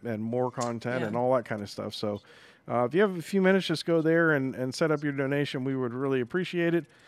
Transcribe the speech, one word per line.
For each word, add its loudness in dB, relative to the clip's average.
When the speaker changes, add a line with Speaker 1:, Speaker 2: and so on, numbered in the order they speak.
Speaker 1:
and -4
more 0
content -4
Speaker 2:
Yeah. -4
Speaker 1:
and -4
all 2
that 0
kind -6
of -8
stuff. -8
So, -4
uh, 0
if -2
you 4
have 2
a -8
few 0
minutes, 4
just -2
go 4
there 4
and, 0
and -4
set 2
up 0
your -2
donation. -2
We -2
would -2
really 0
appreciate -2
it. 2